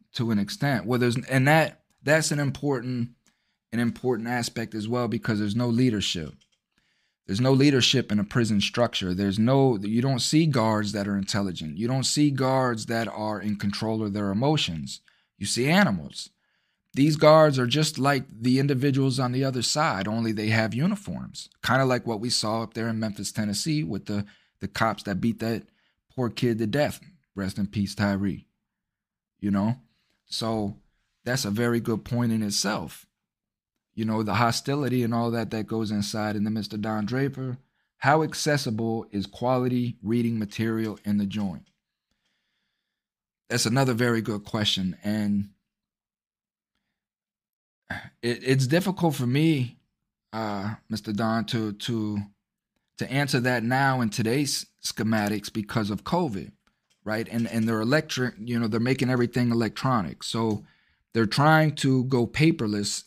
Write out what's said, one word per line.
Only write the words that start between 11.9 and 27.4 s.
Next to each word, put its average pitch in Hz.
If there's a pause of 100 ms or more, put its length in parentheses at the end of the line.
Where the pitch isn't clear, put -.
see 147
guards 131
that 113
are 107
in 104
control 110
of 101
their 104
emotions. 98 (380)
You 98
see 120
animals. 151 (640)
These 147
guards 151
are 123
just 147
like 135
the 127
individuals 135
on 123
the 131
other 127
side, 131
only 113
they 107
have 110
uniforms. 123 (140)
Kinda 131
like 127
what 110
we 120
saw 113
up 110
there 117
in 110
Memphis, 104
Tennessee 110
with 110
the, 101 (340)
the 98
cops 110
that 98
beat 113
that 110 (500)
poor 123
kid 117
to 113
death. 139 (360)
Rest 98